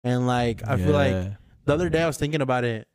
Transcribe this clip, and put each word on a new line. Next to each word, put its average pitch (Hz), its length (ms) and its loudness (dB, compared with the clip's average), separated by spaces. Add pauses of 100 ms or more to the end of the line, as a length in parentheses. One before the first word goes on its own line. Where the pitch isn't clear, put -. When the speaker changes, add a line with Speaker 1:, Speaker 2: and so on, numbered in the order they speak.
Speaker 1:
And, 123 240 0
like, 123 400 -2
I - 100 0
feel 147 160 2
like 139 180 2
Speaker 2:
Yeah. 95 220 -4 (320)
Speaker 1:
the 143 80 4
other 170 160 0
day 160 140 2
I 165 40 2
was 143 100 -2
thinking 147 240 -2
about 127 220 0
it 113 320 -4